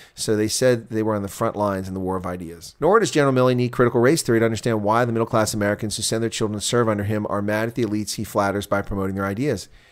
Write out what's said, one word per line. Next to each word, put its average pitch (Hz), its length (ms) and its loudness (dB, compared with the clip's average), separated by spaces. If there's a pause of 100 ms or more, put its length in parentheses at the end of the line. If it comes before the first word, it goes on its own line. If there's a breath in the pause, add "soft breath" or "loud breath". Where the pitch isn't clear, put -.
(160 loud breath)
so 110 220 -2
they 107 100 2
said 123 420 0
they 110 140 -2
were 107 120 0
on 104 60 -2
the 98 60 -6
front 113 300 -4
lines 95 320 -2
in 92 40 -8
the 95 60 -6
war 92 160 -2
of 90 100 -6
ideas. 87 540 -10
Nor 190 220 4
does 170 100 0
General 139 220 4
Milley 127 240 4
need 123 160 0
critical 123 260 4
race 139 220 4
theory 117 180 2
to 113 60 4
understand 113 380 -2
why 110 200 2
the 120 80 0
middle-class 113 420 0
Americans 104 440 -2
who 113 40 -6
send 113 220 -2
their 113 60 -2
children 107 280 -4
to 98 80 -6
serve 120 220 2
under 104 160 0
him 107 260 -2
are 104 120 -2
mad 107 260 0
at 117 80 -8
the 123 80 0
elites 107 320 -4
he 110 80 -6
flatters 101 420 0
by 101 160 0
promoting 98 340 -4
their 98 100 -2
ideas. 107 420 -4 (240 soft breath)